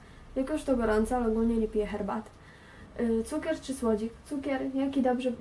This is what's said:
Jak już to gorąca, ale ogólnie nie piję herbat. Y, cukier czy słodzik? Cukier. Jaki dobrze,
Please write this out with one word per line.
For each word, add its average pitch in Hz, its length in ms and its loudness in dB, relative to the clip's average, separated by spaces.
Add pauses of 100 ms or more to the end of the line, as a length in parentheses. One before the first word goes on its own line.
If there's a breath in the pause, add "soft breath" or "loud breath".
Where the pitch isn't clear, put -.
(360 loud breath)
Jak 269 140 0
już 302 140 -2
to 269 120 4
gorąca, 226 400 2
ale 240 100 2
ogólnie 226 300 2
nie 220 120 2
piję 208 180 0
herbat. 214 440 -4 (720 loud breath)
Y, 226 240 2
cukier 311 360 -2
czy 262 140 -6
słodzik? 220 380 0 (120)
Cukier. 269 500 -4
Jaki 277 280 2
dobrze, 247 380 2